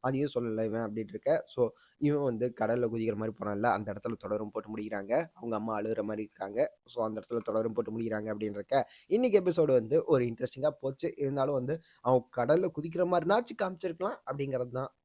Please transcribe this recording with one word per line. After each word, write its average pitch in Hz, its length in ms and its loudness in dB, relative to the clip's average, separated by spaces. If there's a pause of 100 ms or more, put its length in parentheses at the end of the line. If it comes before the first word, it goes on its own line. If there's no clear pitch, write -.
அதையும் 135 320 0
சொல்லல 113 320 -2
இவன் 110 200 -2
அப்படின்னு 104 280 -6
இருக்க. 135 180 -2 (140)
So, 120 240 0 (320)
இவன் 147 220 2
வந்து 120 240 0 (100)
கடல்ல 117 320 2
குதிக்கிற 110 260 0
மாதிரி 110 220 -4
போனான்ல, 104 340 0
அந்த 101 180 0
இடத்துல 104 300 -8
தொடரும் 104 320 -4
போட்டு 107 200 -8
முடிக்கிறாங்க. 107 420 -4 (200)
அவங்க 113 220 -6
அம்மா 110 200 -2
அழுகுற 107 280 -2
மாதிரி 107 200 -4
இருக்காங்க. 101 360 -8 (260)
So, - 180 -10
அந்த 110 160 -2
இடத்துல 113 220 -4
தொடரும் 110 320 0
போட்டு 110 220 -2
முடிக்கிறாங்க 110 340 -2
அப்படின்னு 104 300 -4
இருக்க, 131 260 0 (220)
இன்னைக்கு 214 320 4
எபிசோடு 170 340 4
வந்து 123 320 4
ஒரு 131 200 4
இன்ட்ரெஸ்டிங்கா 127 540 -2
போச்சு. 135 380 -4
இருந்தாலும் 139 420 0
வந்து 135 180 -2 (240)
அவன் 127 220 4 (120)
கடல்ல 156 360 4
குதிக்கிற 165 340 -2
மாதிரினாச்சும் 180 560 2
காமிச்சிருக்கலாம் 185 600 -4
அப்படிங்கிறது 131 500 -4
தான். 131 180 -4 (140)